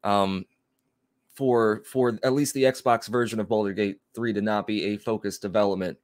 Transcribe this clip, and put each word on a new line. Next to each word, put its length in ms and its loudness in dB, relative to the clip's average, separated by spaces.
um, 420 0
for, 500 2
for 380 0
at 120 2
least 200 0
the 120 2
Xbox 420 2
version 320 -2
of 100 -6
Baldur's 260 0
Gate 240 -2
three 200 -4
to 80 -2
not 260 -2
be 160 -2
a 140 -2
focused 440 -4
development 640 0